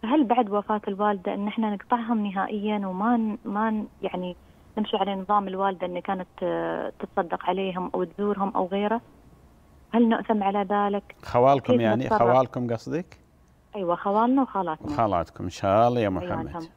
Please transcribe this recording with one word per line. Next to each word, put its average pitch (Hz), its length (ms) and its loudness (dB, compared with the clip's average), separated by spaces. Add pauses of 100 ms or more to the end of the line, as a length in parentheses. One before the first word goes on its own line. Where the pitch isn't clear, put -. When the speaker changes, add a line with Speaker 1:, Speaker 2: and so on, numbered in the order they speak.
Speaker 1:
فهل 269 220 2
بعد 226 260 2
وفاة 208 380 -2
الوالدة 202 460 -2
أن 202 140 -4
احنا 214 260 -2
نقطعهم 226 520 -2
نهائيًا 202 600 -4
وما 202 300 0
ن-، 220 280 -2
ما 214 260 -2
ن-، 214 160 -4 (160)
يعني 180 340 -6 (420)
نمشي 214 180 -2
على 196 180 0
نظام 196 340 0
الوالدة 190 380 -2
أن 180 120 -6
كانت، 185 300 -6 (140)
آه، 170 560 -4
تتصدق 180 460 -4
عليهم 185 500 -2
أو 185 100 -2
تزورهم 196 520 -2
أو 185 100 0
غيره؟ 208 340 -2 (920)
هل 233 140 6
نؤثم 214 340 2
على 196 160 2
ذلك؟ 202 640 0
Speaker 2:
خوالكم 127 500 4
Speaker 1:
كيف 123 80 6
Speaker 2:
يعني؟ 113 240 2
Speaker 1:
نتصرف؟ 131 180 2
Speaker 2:
خوالكم 123 500 4
قصدك؟ 135 460 -6 (580)
Speaker 1:
أيوة، 175 200 0
خوالنا 233 460 2
وخالاتنا. 175 440 -4
Speaker 2:
وخالاتكم، 95 580 0
إن 92 60 -6
شاء 104 380 4
الله 120 120 2
يا 104 80 2
Speaker 1:
أيوة، 92 120 -2
Speaker 2:
محمد. 85 300 -6
Speaker 1:
نعم. 165 120 -10 (140)